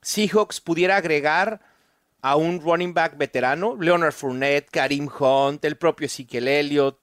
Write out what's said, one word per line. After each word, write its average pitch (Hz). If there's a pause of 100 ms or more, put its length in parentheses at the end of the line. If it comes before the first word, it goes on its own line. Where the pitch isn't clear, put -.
Seahawks 208
pudiera 175
agregar 165 (600)
a 139
un 170
running 170
back 160
veterano? 143
Leonard 175
Fournette, 139
Kareem 143
Hunt, 139
el 151
propio 156
Ezekiel 123
Elliott. 143